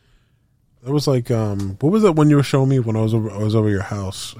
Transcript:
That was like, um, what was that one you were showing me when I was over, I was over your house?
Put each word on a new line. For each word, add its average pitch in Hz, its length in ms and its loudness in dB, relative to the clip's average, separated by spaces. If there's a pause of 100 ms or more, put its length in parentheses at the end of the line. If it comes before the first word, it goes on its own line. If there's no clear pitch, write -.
(840)
That 127 80 -8
was 147 160 -2
like, 127 240 0
um, 101 480 -2
what 151 120 0
was 214 120 2
that 185 100 4
one 151 160 4
you 147 60 6
were 143 80 4
showing 135 260 0
me 135 100 2
when 110 160 -2
I 110 60 0
was 110 120 0
over, 110 180 0
I 98 60 -10
was 107 180 0
over 107 140 4
your 95 140 0
house? - 560 -10